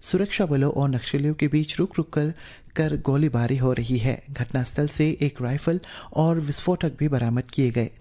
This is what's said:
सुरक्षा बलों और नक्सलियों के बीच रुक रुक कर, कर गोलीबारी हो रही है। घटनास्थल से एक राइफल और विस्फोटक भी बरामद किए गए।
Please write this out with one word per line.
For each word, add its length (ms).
सुरक्षा 440
बलों 260
और 180
नक्सलियों 440
के 140
बीच 320
रुक 180
रुक 120
कर, 240
कर 220
गोलीबारी 600
हो 160
रही 240
है। 240
घटनास्थल 560
से 220
एक 200
राइफल 380
और 260
विस्फोटक 600
भी 80
बरामद 460
किए 180
गए। 180